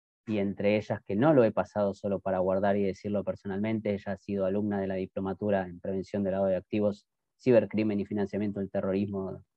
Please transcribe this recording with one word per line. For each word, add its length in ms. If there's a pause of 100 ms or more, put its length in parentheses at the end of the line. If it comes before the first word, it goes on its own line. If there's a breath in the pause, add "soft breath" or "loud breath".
(260)
y 120
entre 380
ellas 300
que 100
no 180
lo 100
he 80
pasado 420
solo 260
para 200
guardar 360
y 80
decirlo 400
personalmente, 680
ella 180
ha 60
sido 280
alumna 340
de 80
la 80
diplomatura 720
en 120
prevención 440
de 80
lavado 180
de 60
activos, 500 (320)
cibercrimen 640
y 60
financiamiento 540
del 100
terrorismo 720 (140)